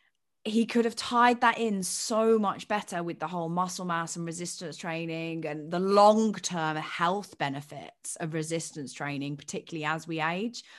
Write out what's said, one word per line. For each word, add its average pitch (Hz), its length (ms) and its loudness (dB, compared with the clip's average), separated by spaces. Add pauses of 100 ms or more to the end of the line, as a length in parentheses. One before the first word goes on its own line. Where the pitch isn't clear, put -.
(440)
he 220 220 2
could 226 200 2
have 220 100 -2
tied 240 460 4
that 233 180 4
in 208 240 0
so 220 560 2
much 196 280 -2
better 202 360 -2
with 170 160 -6
the 156 80 -4
whole 170 200 -4
muscle 180 380 -2
mass 170 300 -4
and 170 100 -6
resistance 170 500 -8
training 165 720 -6
and 151 260 -6
the 175 80 0
long-term 202 1000 4
health 180 600 -2
benefits 143 760 -8
of 160 180 -6
resistance 156 580 -4
training, 143 460 -6
particularly - 480 -8
as 160 220 -2
we 165 120 -4
age. 180 440 -2 (160)